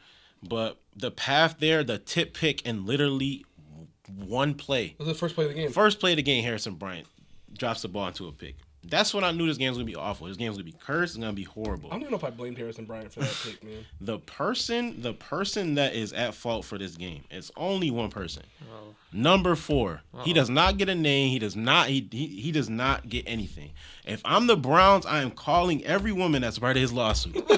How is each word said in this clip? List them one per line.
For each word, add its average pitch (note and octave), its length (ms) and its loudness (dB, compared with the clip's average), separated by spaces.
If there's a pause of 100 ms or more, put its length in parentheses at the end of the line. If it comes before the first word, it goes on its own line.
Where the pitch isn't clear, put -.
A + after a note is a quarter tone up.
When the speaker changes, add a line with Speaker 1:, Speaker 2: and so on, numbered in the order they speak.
(420)
Speaker 1:
But A2+ 360 -4 (160)
the B2 160 -6
path D#3+ 480 2
there, D#3 240 4
the A#2 160 -2
tip - 360 -4
pick, - 320 -2
and A2 200 -4
literally C#3 600 -2 (680)
one A#2+ 400 0
play. C3 320 -2
Speaker 2:
It - 120 -12
was D3+ 100 -6
the D#3+ 60 -2
first D#3+ 200 -4
play D#3+ 120 0
of C#3+ 60 -4
the C#3+ 40 -10
game. D#3 140 -2
Speaker 1:
First G#3 300 4
play F#3 120 4
of D#3+ 40 2
the D3+ 60 2
game, B2+ 220 2
Harrison A2 300 -4
Bryant F2 320 -10 (500)
drops A2+ 260 -4
the G#2 60 -8
ball F#2+ 200 -4
into F2 200 -10
a D2+ 40 -14
pick. C#2+ 240 -16 (320)
That's G3 240 2
when G3 120 0
I F3 80 2
knew E3 160 0
this D3 80 0
game C3 140 0
was B2 80 -4
gonna A#2+ 80 -6
be F#2+ 100 -8
awful. F2+ 320 -6
This F#2+ 80 -10
game A#2 100 -4
was G#2 120 -6
gonna E2 120 -12
be E2 80 -18
cursed. E3 380 -4
It's A2+ 40 -8
gonna A2 120 -4
be G2 100 -6
horrible. G2 460 -8
Speaker 2:
I E3 60 -8
don't A#3+ 80 -8
even C#4+ 100 -10
know G3 60 -2
if D#3+ 40 -10
I C3+ 80 -4
blamed A#2+ 260 -10
Harrison A2+ 280 -10
Bryant A2 280 -12
for - 60 -14
that C#3 260 -4
pick, G#2+ 200 -12
man. A2 260 -14
Speaker 1:
<laughs> - 100 -18
The G2+ 200 -6
person, A#3 840 -4
the A#2+ 100 -4
person F3+ 640 -4
that C#3+ 220 2
is A2 160 -4
at A2+ 240 -2
fault A2+ 300 -4
for G2+ 120 -8
this F#2 180 -8
game, E2 320 -10
it's F2 280 -14
only F3+ 340 0
one A#2 200 -2
person. - 340 -10 (280)
Speaker 3:
Oh. G#2+ 220 -20 (180)
Speaker 1:
Number E3+ 440 4
four. A#2+ 460 0 (200)
He D#3+ 80 0
Speaker 3:
Uh-oh. E3+ 40 2
Speaker 1:
does C3 160 6
not E3+ 260 4
get G3 120 0
a F#3+ 60 0
name. C#3 360 4
He B2+ 100 0
does G2+ 160 -2
not. B2+ 320 6
He, C3+ 240 0
he, C#3 160 -4
he A#2 240 -6
does B2+ 180 0
not B2 380 0
get A#2 180 -4
anything. F2 460 -8 (320)
If - 200 -6
I'm G3 220 4
the A3+ 100 6
Browns, F3 480 8
I D3+ 160 0
am B2+ 120 -2
calling E3+ 520 2
every G3 280 0
woman E3+ 300 2
that's A#2 180 -4
part B2+ 160 4
of B2+ 40 6
his B2+ 120 2
lawsuit, A#2 420 0 (240)